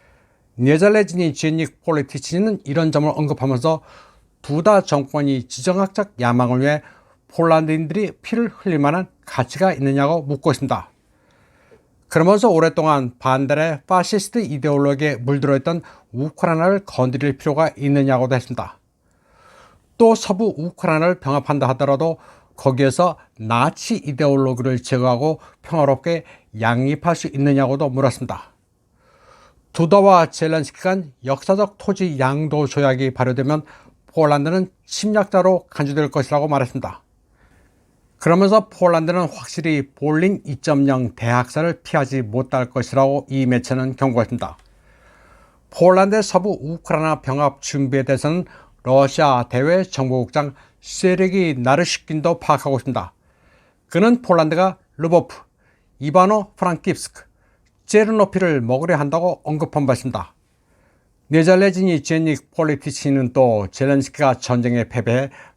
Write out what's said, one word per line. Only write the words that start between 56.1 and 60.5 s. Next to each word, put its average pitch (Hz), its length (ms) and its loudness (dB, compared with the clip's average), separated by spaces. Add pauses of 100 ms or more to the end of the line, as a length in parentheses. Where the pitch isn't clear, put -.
프랑키브스크, - 680 -4 (600)
체르노피를 202 800 2
먹으려 143 340 0
한다고 160 480 -2
언급한 151 400 -2
바 135 80 4
있습니다. 110 420 -6 (920)